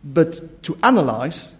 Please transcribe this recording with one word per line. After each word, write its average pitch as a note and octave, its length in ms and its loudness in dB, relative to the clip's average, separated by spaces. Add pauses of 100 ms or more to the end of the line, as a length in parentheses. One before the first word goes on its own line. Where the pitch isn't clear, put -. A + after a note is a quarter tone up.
but E3 600 -2
to - 200 -6
analyze D#3 760 0